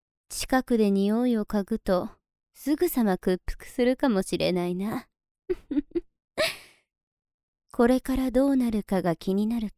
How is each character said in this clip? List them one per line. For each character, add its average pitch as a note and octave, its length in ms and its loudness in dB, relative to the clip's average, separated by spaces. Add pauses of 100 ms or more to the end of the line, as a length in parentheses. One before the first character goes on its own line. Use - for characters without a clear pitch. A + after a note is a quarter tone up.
(280)
近 - 340 -2
く A#3+ 140 0
で G#3 140 4
匂 G3+ 360 2
い A#3 120 0
を G#3 80 -4
嗅 G3+ 180 -2
ぐ A3+ 140 -4
と、 F#3 320 -2 (420)
す D4 240 -2
ぐ F4 140 0
さ B3 120 0
ま F#3+ 140 2
屈 F#3 320 -2
服 - 180 -10
す - 160 -4
る B3+ 140 4
か C#4 140 0
も G3 100 2
し F#3 160 -2
れ E3 160 0
な F3+ 140 0
い F3 80 -2
な。 A3 340 -6 (400)
<laughs> D4 400 -6 (1900)
こ A#3+ 120 4
れ B3+ 160 4
か C4 140 -4
ら C4 140 -2
ど C4 180 4
う C#4 80 2
な A#3+ 140 2
る G#3 120 -2
か F#3+ 180 -2
が E3+ 160 0
気 - 160 -4
に G#3 140 0
な A#3 120 -2
る G#3+ 200 -6